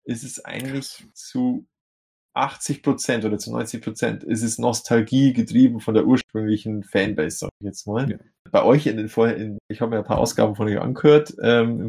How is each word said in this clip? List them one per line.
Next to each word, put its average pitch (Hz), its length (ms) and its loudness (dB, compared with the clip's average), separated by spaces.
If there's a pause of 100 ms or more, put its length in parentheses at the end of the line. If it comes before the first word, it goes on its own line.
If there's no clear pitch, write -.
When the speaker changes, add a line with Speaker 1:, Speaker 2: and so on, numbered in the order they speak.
Speaker 1:
ist 120 200 -8
es - 200 -14
eigentlich 135 540 -10
Speaker 2:
Krass. - 160 -20
Speaker 1:
zu - 540 -4 (640)
achtzig - 480 -4
Prozent 123 440 -2
oder 104 120 -2
zu 110 140 -12
neunzig 117 320 -6
Prozent 110 400 -4
ist 110 180 -4
es 113 160 -4
Nostalgie 120 760 2
getrieben 131 480 4
von 113 120 -2
der 107 140 4
ursprünglichen 110 760 0
Fanbase, 95 540 -2
sag 95 120 -8 (100)
ich 104 60 -12
jetzt 95 200 -12
mal. 117 240 -4
Speaker 2:
Ja. 104 80 -6 (320)
Speaker 1:
Bei - 140 4
euch 143 240 6
in 110 100 -2
den 107 120 -4
Vor-, 113 200 2
in, 107 300 -6 (100)
ich - 120 -10
habe 117 100 -2
mir 117 60 0
ein 104 60 -2
paar - 140 -2
Ausgaben 113 380 0
von 107 120 -2
euch 104 140 -2
angehört, 151 640 4
ähm, 117 380 2
im 117 80 -6